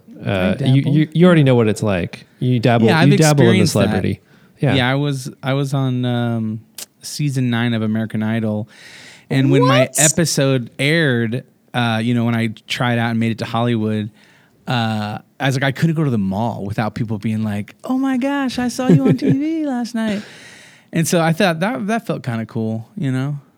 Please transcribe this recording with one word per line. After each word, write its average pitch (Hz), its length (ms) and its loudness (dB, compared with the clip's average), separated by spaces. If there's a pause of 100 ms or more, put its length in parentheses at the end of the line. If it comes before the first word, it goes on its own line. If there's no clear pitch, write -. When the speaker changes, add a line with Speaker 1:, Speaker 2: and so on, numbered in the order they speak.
(260)
Speaker 1:
I 127 40 -4
Speaker 2:
uh, 98 360 0
you, 135 160 4
Speaker 1:
dabble. 143 160 2
Speaker 2:
you, 151 160 4
you 165 120 6
already 165 180 6
know 131 120 4
what 117 140 4
it's 101 140 -2
like. 95 420 -2 (140)
You 127 200 0
dabble, 117 280 4
Speaker 1:
Yeah, 160 120 4
I've 151 100 6
Speaker 2:
you - 80 6
dabble 151 260 6
in - 140 6
the - 40 4
Speaker 1:
experienced - 120 2
that. 107 100 2
Speaker 2:
celebrity. 98 360 -2 (400)
Yeah. 139 160 2
Speaker 1:
Yeah, 127 140 2
I 135 60 0
was, 139 340 -4 (140)
I 135 100 -2
was 139 200 -2
on, 127 300 -2
um, 117 560 -2 (420)
season 135 480 -4
nine 117 240 0
of 110 80 -2
American 110 420 -2
Idol, 110 440 -2 (640)
and 135 220 2
when 139 140 4
my 135 160 4
Speaker 3:
What? - 180 -2
Speaker 1:
episode 139 680 2 (100)
aired, 131 640 0 (300)
uh, 117 280 0
you 120 120 0
know, 117 120 0
when 117 100 0
I 113 120 0 (200)
tried 120 320 -2
out 117 120 -2
and 113 80 -2
made 113 120 0
it 110 80 -6
to 117 60 -6
Hollywood, 110 680 -2 (560)
uh, 110 520 -4 (200)
I 135 80 -2
was 131 80 0
like, 139 80 -4
I 139 100 0
couldn't 165 220 0
go 160 100 0
to 139 60 0
the 117 60 0
mall 101 480 -4
without 107 300 -6
people 110 220 -6
being 110 260 -4
like, 104 400 -8
"Oh 262 140 -4
my 269 200 -2
gosh, 277 420 -4
I 247 100 -2
saw 254 180 -6
you 190 200 6
on - 100 2
T 269 140 -2
V 311 340 -2
<laughs> - 20 -4
last 240 280 -6
night." 214 280 -4 (680)
And 165 140 0
so 170 140 2
I 160 120 2
thought 165 260 0
that, 214 280 -4
that 226 200 -4
felt 143 160 -6
kinda 113 220 -6
cool, 113 500 -6
you 135 160 -4
know? 139 280 -4 (180)